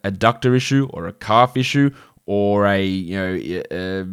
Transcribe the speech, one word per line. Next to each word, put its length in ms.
adductor 500
issue 380
or 160
a 60
calf 420
issue 360
or 420
a, 180
you 300
know, 560
a, 420